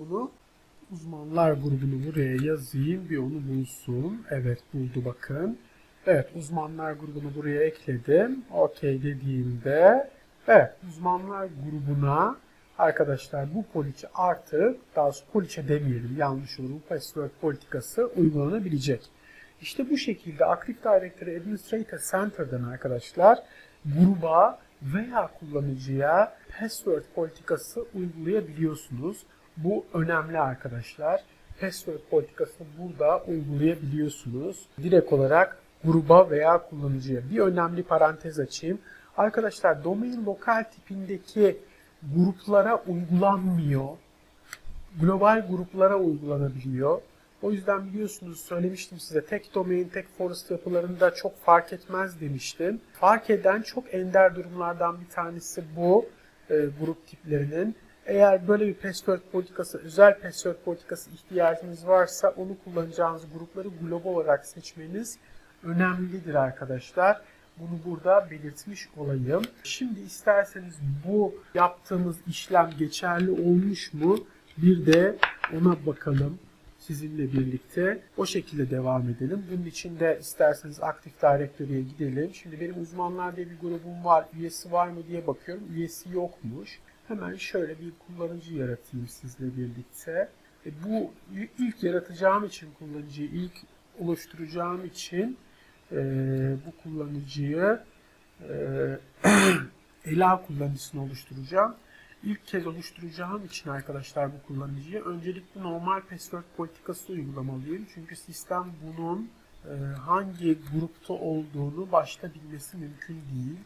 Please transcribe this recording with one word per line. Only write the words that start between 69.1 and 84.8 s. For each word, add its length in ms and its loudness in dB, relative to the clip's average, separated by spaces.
Şimdi 360 -6
isterseniz 760 0
bu 280 2
yaptığımız 640 0
işlem 420 2
geçerli 520 0
olmuş 640 2
mu? 260 2
Bir 280 6
de 300 6
ona 320 4
bakalım 540 -2
sizinle 540 -6
birlikte. 680 -2
O 80 -2
şekilde 440 -4
devam 400 0
edelim. 420 -4
Bunun 140 -4
için 340 -10
de 220 2
isterseniz 640 0
Active 380 -6
Directory'ye 600 2
gidelim. 520 -6
Şimdi 260 -18
benim 220 -8
uzmanlar 540 -6
diye 140 -10
bir 100 -18
grubum 460 -8
var. 280 6
Üyesi 380 -10
var 160 2